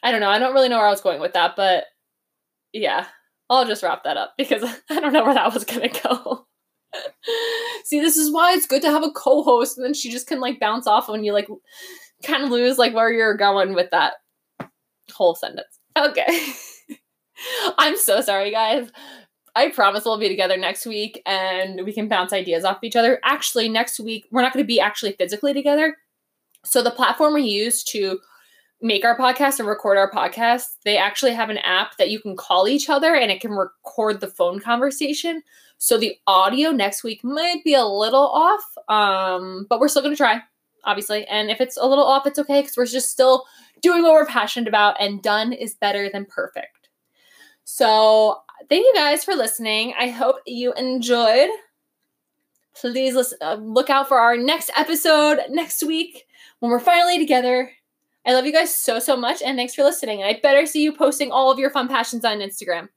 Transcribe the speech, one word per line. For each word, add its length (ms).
I 80
don't 100
know. 80
I 80
don't 160
really 160
know 80
where 100
I 40
was 100
going 200
with 120
that, 220
but 300
yeah, 340
I'll 160
just 160
wrap 220
that 140
up 200
because 260
<laughs> 280
I 80
don't 140
know 100
where 100
that 220
was 80
gonna 260
go. 560
<laughs> 920
See, 140
this 180
is 140
why 220
it's 140
good 160
to 80
have 120
a 80
co-host, 680
and 80
then 80
she 180
just 160
can, 120
like, 200
bounce 280
off 220
when 140
you, 100
like, 140
kind 200
of 60
lose, 280
like, 160
where 180
you're 240
going 380
with 180
that 240
whole 240
sentence. 440
Okay. 560
<laughs> 680
I'm 200
so 240
sorry, 300
guys. 380
I 140
promise 360
we'll 120
be 120
together 280
next 280
week, 400
and 600
we 80
can 140
bounce 260
ideas 300
off 200
each 120
other. 280
Actually, 460
next 300
week, 320
we're 100
not 120
gonna 120
be 140
actually 340
physically 400
together. 440
So 180
the 100
platform 420
we 100
use 420
to 340
make 240
our 120
podcast 420
and 80
record 300
our 140
podcast, 560
they 140
actually 360
have 160
an 100
app 380
that 120
you 100
can 160
call 320
each 220
other, 260
and 160
it 100
can 100
record 720
the 60
phone 320
conversation. 840
So 200
the 180
audio 440
next 320
week 220
might 380
be 100
a 120
little 440
off, 340
um, 840
but 100
we're 100
still 120
gonna 140
try, 260
obviously. 420
And 240
if 80
it's 180
a 80
little 200
off, 200
it's 140
okay, 240
'cause 140
we're 80
just 260
still 340
doing 200
what 120
we're 120
passionate 440
about, 300
and 220
done 300
is 240
better 340
than 160
perfect. 640
So 760
thank 160
you 100
guys 300
for 100
listening. 640
I 80
hope 380
you 280
enjoyed. 760
Please 380
listen, 280
uh, 140
look 340
out 180
for 120
our 180
next 400
episode 600
next 340
week 420
when 120
we're 80
finally 380
together. 560
I 80
love 120
you 80
guys 200
so, 260
so 180
much, 240
and 160
thanks 180
for 80
listening. 380
And 120
I 60
better 260
see 160
you 120
posting 360
all 220
of 80
your 100
fun 200
passions 340
on 160
Instagram. 580